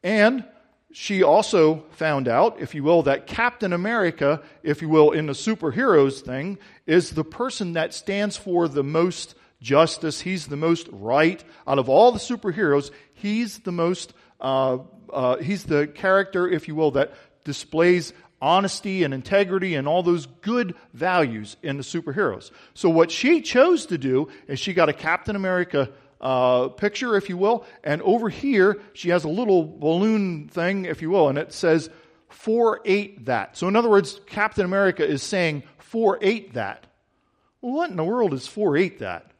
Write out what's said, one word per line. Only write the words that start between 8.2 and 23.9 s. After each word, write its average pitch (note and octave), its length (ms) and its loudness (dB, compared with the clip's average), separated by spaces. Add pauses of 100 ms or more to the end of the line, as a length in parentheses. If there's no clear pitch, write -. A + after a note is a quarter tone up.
for F3 300 -2
the C#3 160 -2
most E3 520 -2 (240)
justice. D3+ 600 0
He's F3 260 -8
the C#3+ 80 -10
most E3 360 -2
right. C#3 520 0 (220)
Out C#3 140 0
of C3 100 -2
all G#3 220 8
the A3 80 -6
superheroes, D#3+ 720 -2 (220)
he's G#3+ 460 -6
the F#3 120 -10
most, F3 420 -4 (260)
uh, C3 380 0 (340)
uh, B2+ 260 0
he's F3 260 -6
the D3 240 0
character, F#3+ 600 0
if F3 200 -2
you D3+ 80 -10
will, D#3 160 2
that C#3+ 220 0 (300)
displays E3+ 720 0 (260)
honesty F#3+ 640 0
and C#3 120 -2
integrity F#3+ 580 0
and C#3 140 -2
all F3 160 0
those E3+ 240 0
good A3 480 -4 (180)
values B2+ 720 -2
in C#3+ 140 -6
the C#3 60 -10
superheroes. D#3 680 -6 (240)
So - 120 0
what E3 220 4
she D#4 320 2
chose D#4 460 2
to F3 100 -4